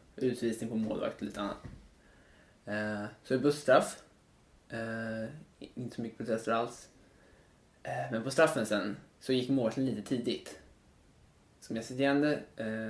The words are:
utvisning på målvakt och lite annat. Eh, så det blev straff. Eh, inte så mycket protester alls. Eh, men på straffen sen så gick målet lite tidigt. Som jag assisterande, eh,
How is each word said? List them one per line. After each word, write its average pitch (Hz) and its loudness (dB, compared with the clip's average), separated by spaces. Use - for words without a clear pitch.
utvisning 117 -2
på 110 -2
målvakt 110 -2
och - -8
lite 104 -6
annat. 101 -4
Eh, 104 -4
så - 0
det 131 4
blev 143 6
straff. - 4
Eh, 113 -4
inte - -10
så 123 -4
mycket 113 -8
protester 113 0
alls. 117 -2
Eh, - -4
men 113 -2
på 135 -2
straffen 143 4
sen 101 0
så - 0
gick 127 2
målet 123 2
lite 127 0
tidigt. - -4
Som - -8
jag 113 -4
assisterande, 139 2
eh, 117 -6